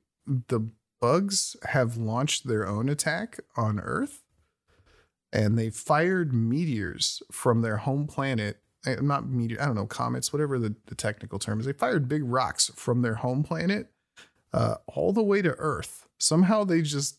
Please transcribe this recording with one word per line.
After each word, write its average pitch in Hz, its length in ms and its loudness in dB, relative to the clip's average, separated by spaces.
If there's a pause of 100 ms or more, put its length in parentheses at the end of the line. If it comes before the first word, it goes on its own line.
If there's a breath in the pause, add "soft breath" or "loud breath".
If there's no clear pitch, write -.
(260)
the 117 440 0 (320)
bugs - 520 2 (100)
have 117 340 0
launched 117 480 -2
their 107 200 0
own 107 220 0
attack 160 500 -2 (160)
on 107 240 0
Earth. - 440 -4 (1080 soft breath)
And 107 280 2
they 113 100 0
fired 160 640 0
meteors 113 1000 0
from 117 300 2
their 113 160 0
home 139 300 -2
planet. 127 540 -2 (260)
Eh, 127 160 0
not 143 260 0
meteor, 117 320 -2
I 143 60 0
don't 131 80 0
know, 104 120 0
comets, 123 460 -4
whatever 143 260 0
the, 110 160 0 (120)
the - 80 -12
technical - 440 -6
term 110 220 -2
is. 123 60 -4
They 139 80 -4
fired 190 340 0
big 151 160 0
rocks 123 500 0
from 123 280 0
their 113 140 0
home 127 260 0
planet, 170 480 -2 (640 loud breath)
uh, 110 220 2 (100)
all - 260 0
the 226 100 2
way 202 200 4
to 175 160 4
Earth. - 500 -6 (100)
Somehow 190 460 4
they 170 160 2
just, 147 380 -2